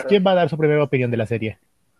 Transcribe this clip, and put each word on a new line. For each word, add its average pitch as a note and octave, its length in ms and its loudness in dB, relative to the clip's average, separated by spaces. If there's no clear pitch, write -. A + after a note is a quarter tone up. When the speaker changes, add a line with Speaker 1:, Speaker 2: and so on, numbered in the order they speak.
Speaker 1:
verdad. - 60 -6
Speaker 2:
¿quién G3+ 160 4
va G3 60 4
a F#3 40 2
dar F3 140 2
su D#3+ 80 -6
primera D3+ 260 2
opinión C3 260 0
de A#2 80 -4
la A2 80 -2
serie? A2 320 -6